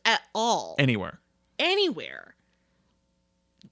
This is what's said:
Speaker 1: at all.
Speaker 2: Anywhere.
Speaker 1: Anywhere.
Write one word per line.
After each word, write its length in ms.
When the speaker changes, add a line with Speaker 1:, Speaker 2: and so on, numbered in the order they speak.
Speaker 1:
at 160
all. 440
Speaker 2:
Anywhere. 420
Speaker 1:
Anywhere. 760